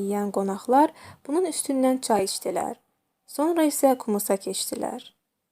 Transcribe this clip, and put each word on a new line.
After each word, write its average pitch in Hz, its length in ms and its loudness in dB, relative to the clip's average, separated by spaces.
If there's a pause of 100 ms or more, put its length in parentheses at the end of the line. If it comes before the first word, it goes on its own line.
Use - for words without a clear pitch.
yeyən 202 320 -2
qonaqlar 202 600 2 (340)
bunun 339 260 0
üstündən 262 480 0
çay 208 240 0
içdilər. 190 500 -4 (520)
Sonra 320 380 0
isə 285 340 4
kumusa 208 360 -2
keçdilər. - 680 -6 (500)